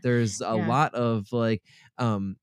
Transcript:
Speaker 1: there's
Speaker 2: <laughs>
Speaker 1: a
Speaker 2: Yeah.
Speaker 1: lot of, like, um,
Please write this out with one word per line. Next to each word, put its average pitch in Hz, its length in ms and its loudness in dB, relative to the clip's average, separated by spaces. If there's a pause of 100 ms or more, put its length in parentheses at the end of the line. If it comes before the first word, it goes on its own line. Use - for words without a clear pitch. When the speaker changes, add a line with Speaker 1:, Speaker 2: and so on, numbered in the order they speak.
Speaker 1:
there's 120 400 0
Speaker 2:
<laughs> - 0 -
Speaker 1:
a 107 140 -2
Speaker 2:
Yeah. 110 200 0
Speaker 1:
lot 147 200 2
of, 117 360 -2
like, 113 320 0 (340)
um, 101 460 -2